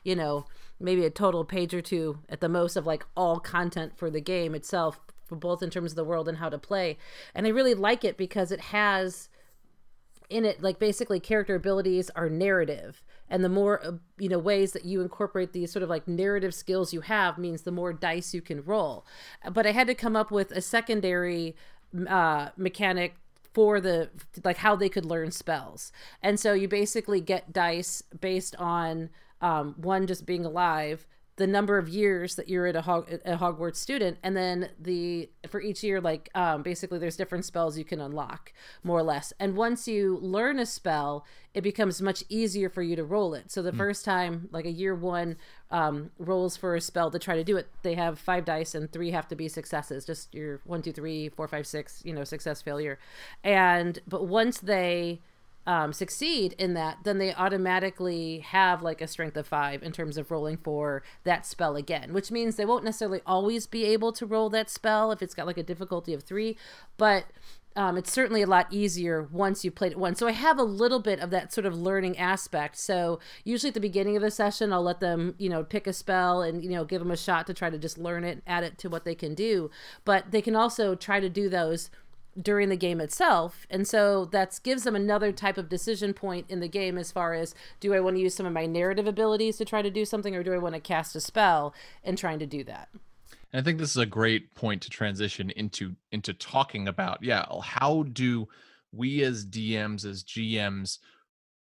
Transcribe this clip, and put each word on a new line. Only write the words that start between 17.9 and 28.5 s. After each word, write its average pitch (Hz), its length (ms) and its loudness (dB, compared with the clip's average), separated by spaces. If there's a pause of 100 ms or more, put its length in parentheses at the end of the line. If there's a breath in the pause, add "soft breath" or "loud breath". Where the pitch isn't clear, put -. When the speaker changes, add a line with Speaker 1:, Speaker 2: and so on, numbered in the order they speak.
Speaker 1:
dice 170 420 -2
you 175 100 -6
can 147 200 -8
roll. 160 420 -2 (460 loud breath)
But 214 140 4
I 208 60 4
had 240 160 4
to 247 80 2
come 226 200 0
up 220 140 2
with 196 220 0
a 185 100 -2
secondary, 180 920 0 (520 soft breath)
uh, 160 480 4
mechanic 185 600 0 (360)
for 208 300 6
the, 170 300 2 (320)
like, 175 140 2
how 208 180 6
they 196 120 2
could 185 180 -2
learn 165 260 -2
spells. 135 600 -6 (300 loud breath)
And 208 180 4
so 208 140 6
you 196 140 4
basically 208 540 0
get 180 300 -2
dice 170 520 0 (180)
based 185 360 -2